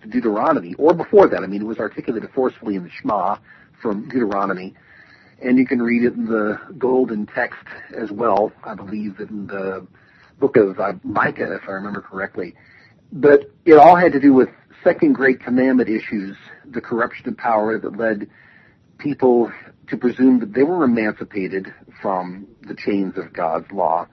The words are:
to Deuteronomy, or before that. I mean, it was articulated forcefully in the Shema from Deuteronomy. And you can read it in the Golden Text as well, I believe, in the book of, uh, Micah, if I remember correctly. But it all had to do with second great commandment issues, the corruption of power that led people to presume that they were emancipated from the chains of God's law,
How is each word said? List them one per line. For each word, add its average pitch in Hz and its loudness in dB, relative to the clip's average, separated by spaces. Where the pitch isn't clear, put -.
to 107 -20
Deuteronomy, 113 -2
or 151 2
before 175 4
that. 90 -4
I 92 -8
mean, 101 -6
it 107 -8
was 113 -8
articulated 113 -8
forcefully 117 -4
in 90 -8
the 82 -18
Shema 101 -4
from 107 -6
Deuteronomy. 98 -4
And 127 2
you 127 4
can 123 -2
read 117 0
it 120 0
in 117 -6
the 107 -2
Golden 123 0
Text - -6
as 110 -8
well, 104 0
I 113 -14
believe, 101 -10
in 101 -12
the 95 -8
book - 2
of, 98 4
uh, 101 -2
Micah, 110 -4
if 95 -14
I 98 -10
remember 101 -10
correctly. 95 -10
But 143 4
it 160 8
all 156 10
had 175 4
to 139 0
do 139 6
with 127 6
second 170 4
great 131 2
commandment 127 2
issues, 104 -6
the - -10
corruption 120 -6
of 110 -8
power 110 -2
that - -8
led 110 -4
people 123 2
to - -6
presume 127 2
that 104 -8
they 127 2
were 160 0
emancipated 101 -4
from 92 -6
the 104 -14
chains 98 -2
of 85 -10
God's 82 -4
law, 85 -2